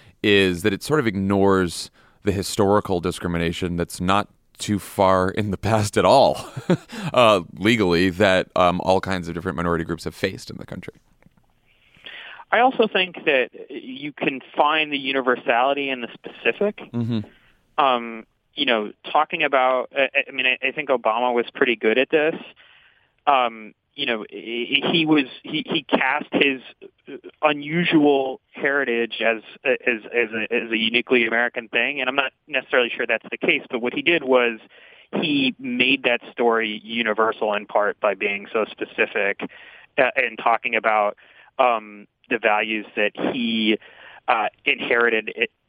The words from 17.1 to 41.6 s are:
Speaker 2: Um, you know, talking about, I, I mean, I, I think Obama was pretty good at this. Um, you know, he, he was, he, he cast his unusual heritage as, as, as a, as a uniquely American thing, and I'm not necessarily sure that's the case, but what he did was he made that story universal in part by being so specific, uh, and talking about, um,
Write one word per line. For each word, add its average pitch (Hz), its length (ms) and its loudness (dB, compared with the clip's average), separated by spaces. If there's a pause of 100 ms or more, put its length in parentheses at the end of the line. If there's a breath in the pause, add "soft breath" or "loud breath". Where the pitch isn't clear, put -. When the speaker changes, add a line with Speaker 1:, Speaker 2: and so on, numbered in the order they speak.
Speaker 2:
Um, 117 440 0 (280)
you 147 120 -4
know, 110 260 0 (180)
talking 156 340 0
about, 131 520 0
I, 139 120 2 (200)
I 127 40 -16
mean, 131 140 -4
I, 127 120 0 (100)
I 131 40 -2
think 139 180 -8
Obama 120 420 0
was 120 220 0
pretty 123 220 2
good 110 200 0
at 127 140 2
this. 156 240 2 (920 soft breath)
Um, 117 460 0 (220)
you 147 120 -8
know, 113 240 -2
he, 117 520 -4 (100)
he 165 140 2
was, 151 200 4 (180)
he, 156 240 -8
he 156 160 -4
cast 143 480 2
his 135 280 2 (840)
unusual 147 1000 2 (120)
heritage 127 720 -2
as, 113 180 0 (220)
as, 123 360 0 (120)
as 117 200 2
a, 110 200 -4
as 120 180 -2
a 113 60 0
uniquely 117 500 2
American 117 420 -2
thing, 127 320 -2
and 127 80 -2
I'm 131 80 -2
not 135 160 -2 (160)
necessarily 127 460 0
sure 123 120 -4
that's 113 240 -4
the 117 80 -8
case, 147 320 0
but 123 100 -4
what 123 140 -2
he 147 80 -4
did 160 220 0
was 123 340 2 (600 loud breath)
he 254 380 0
made 127 460 0
that 120 160 0 (120)
story 113 500 0
universal 110 720 -2
in 104 120 -6
part 104 340 -2
by 101 140 0
being 101 380 -6
so 110 180 0
specific, 104 720 -4 (580 loud breath)
uh, 131 180 2
and 120 220 -4
talking 117 360 -2
about, 107 420 0 (420 soft breath)
um, 107 480 -2 (240)